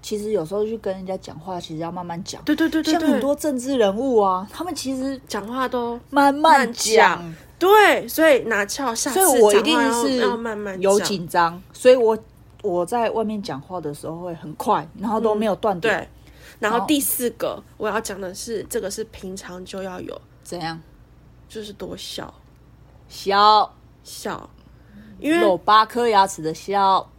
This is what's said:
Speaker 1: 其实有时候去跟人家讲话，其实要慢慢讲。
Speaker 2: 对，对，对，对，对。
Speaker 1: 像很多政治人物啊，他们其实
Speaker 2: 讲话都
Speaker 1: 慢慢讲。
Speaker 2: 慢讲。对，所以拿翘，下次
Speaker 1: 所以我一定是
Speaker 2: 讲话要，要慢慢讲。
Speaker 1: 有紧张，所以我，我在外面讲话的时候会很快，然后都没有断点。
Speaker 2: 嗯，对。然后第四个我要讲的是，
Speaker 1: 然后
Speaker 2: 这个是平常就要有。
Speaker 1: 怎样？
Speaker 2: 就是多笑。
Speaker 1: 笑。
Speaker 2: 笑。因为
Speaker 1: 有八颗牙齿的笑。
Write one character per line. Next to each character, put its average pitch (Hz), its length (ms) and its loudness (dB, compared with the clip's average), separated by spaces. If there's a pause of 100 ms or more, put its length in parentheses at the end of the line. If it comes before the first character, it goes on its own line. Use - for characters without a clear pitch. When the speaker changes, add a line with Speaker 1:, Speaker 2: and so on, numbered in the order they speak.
Speaker 1:
其 214 180 -8
实 208 120 -6
有 185 140 0
时 170 80 -10
候 208 100 -2
去 220 140 -6
跟 202 160 -6
人 190 100 -12
家 190 140 -8
讲 156 220 -16
话， 180 200 -10
其 170 140 -14
实 156 40 -10
要 165 140 -8
慢 180 140 -10
慢 170 180 -10
讲。 - 200 -14
Speaker 2:
对， 302 120 0
对， 320 140 0
对， 320 140 -2
对， 320 100 0
对。 339 60 2
Speaker 1:
像 311 140 0
很 262 60 0
多 277 160 0
政 285 220 -4
治 262 180 -4
人 202 220 2
物 254 200 0
啊， 190 360 2
他 - 100 -10
们 349 120 -8
其 262 200 -8
实 262 320 -6
Speaker 2:
讲 202 200 -8
话 254 200 -4
都 240 320 -4 (120)
Speaker 1:
慢 285 220 6
慢 285 400 4
讲。 208 460 4
Speaker 2:
慢 170 140 -12
讲。 - 20 -16 (220)
对， 339 500 6
所 311 220 4
以 262 140 6
拿 202 220 0
翘， 247 280 -6
下 254 160 -4
次 370 160 2
Speaker 1:
所 277 120 6
以 240 40 8
我 208 140 8
一 208 80 6
定 311 180 2
是 269 80 2
Speaker 2:
讲 240 140 0
话 269 60 0
要， 247 200 0
要 240 80 -4
慢 226 180 -8
慢 202 240 -10
讲。 - 20 -6
Speaker 1:
有 196 180 4
紧 180 280 -4
张， 175 320 0 (140)
所 - 180 6
以 254 40 10
我， 220 200 4 (460)
我 175 240 0
在 233 240 -2
外 226 140 -2
面 214 180 -6
讲 147 180 -10
话 180 220 -12
的 151 140 -6
时 - 100 -16
候 160 140 -10
会 175 160 -10
很 156 180 -16
快， 160 340 0 (120)
然 202 100 -6
后 220 100 0
都 220 140 0
没 214 140 0
有 196 80 0
断 196 240 -2
点。 202 160 0
Speaker 2:
嗯， - 60 -4
对。 - 80 -14 (500)
然 214 120 -2
后 240 140 0
第 294 160 2
四 247 300 -4
个 143 320 -8 (140)
我 208 100 -6
要 208 120 -2
讲 196 220 -10
的 180 140 -10
是， 226 220 -10
Speaker 1:
然 185 60 -8
后 160 60 -14
Speaker 2:
这 233 100 -4
个 190 120 -8
是 220 140 -8
平 190 300 -14
常 185 300 -14
就 190 160 -12
要 185 180 -10
有。 50 220 -14 (220)
Speaker 1:
怎 175 160 -12
样？ 165 200 -8 (720)
Speaker 2:
就 220 140 -14
是 208 100 -16
多 180 240 -14
笑。 - 340 -12 (760)
Speaker 1:
笑。 208 640 4 (300)
Speaker 2:
笑。 - 440 -12 (680)
因 294 140 -2
为 330 80 2
Speaker 1:
有 196 180 4
八 214 260 6
颗 240 240 -2
牙 196 200 4
齿 170 160 -10
的 156 100 -4
笑。 196 640 0